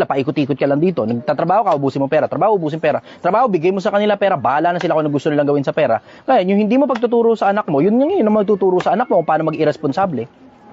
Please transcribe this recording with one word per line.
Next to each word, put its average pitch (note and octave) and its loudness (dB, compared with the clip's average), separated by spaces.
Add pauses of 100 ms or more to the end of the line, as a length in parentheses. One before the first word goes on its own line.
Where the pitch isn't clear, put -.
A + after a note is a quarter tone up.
lang, - -2
paikot-ikot C#3 -2
ka D3 0
lang C#3 0
dito. E3+ 0
Nagtatrabaho D#3+ 0
ka, F#3 2
ubusin C#3 -2
mo C#3 -4
pera. D3 2
Trabaho, F#3+ 0
ubusin D#3 -4
pera. C#3 0 (220)
Trabaho, G#3+ 0
bigay F3 0
mo G3 -4
sa F#3+ -2
kanila G#3 0
pera. F#3+ 0
Bahala D3+ 0
na F3 -4
sila D#3+ 0
kung D3+ 0
ano D3 -2
gusto D3 -2
nilang C#3+ 0
gawin C#3+ 0
sa D#3 -2
pera. B2 0 (240)
Ngayon, A#3 2
yung G3+ 2
hindi G#3 0
mo C4+ 2
pagtuturo A#3 0
sa G3 0
anak G#3 -4
mo, C#3 0
yun G3 2
yung, C#4 2
yun A3+ 2
ang G#3 2
magtuturo F#3+ 2
sa F3+ 0
anak B3 -2
mo F#3+ 2
kung D#3+ -4
paano D#3+ 0
mag-irresponsable. D3+ -2 (480)